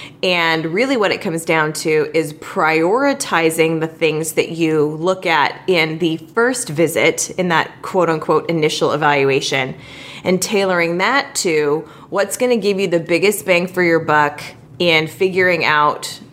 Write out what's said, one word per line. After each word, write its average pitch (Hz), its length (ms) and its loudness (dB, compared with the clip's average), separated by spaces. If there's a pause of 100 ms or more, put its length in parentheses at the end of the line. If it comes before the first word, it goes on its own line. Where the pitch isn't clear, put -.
(240)
And 165 440 0
really 247 280 0
what 196 160 2
it - 80 -2
comes 165 240 -4
down 156 300 0
to 151 400 0
is 160 200 0
prioritizing 165 1500 0
the 160 60 -2
things 156 460 -2
that - 180 -2
you 156 340 2
look 170 400 -2
at 156 420 0
in 160 320 0
the 160 180 0
first 240 520 -2
visit, 156 640 0
in 185 180 -2
that - 320 -2
quote 175 280 0
unquote 156 400 0
initial 156 440 0
evaluation, 139 840 0 (480)
and 185 180 0
tailoring 180 580 0
that 240 360 0
to 151 520 0 (220)
what's 196 280 -2
gonna 247 200 2
give 196 220 0
you 196 80 0
the 170 140 2
biggest 175 440 0
bang 175 220 2
for 180 160 -2
your 165 160 4
buck 151 420 2 (380)
in 160 280 2
figuring 180 580 0
out, 147 540 0 (140)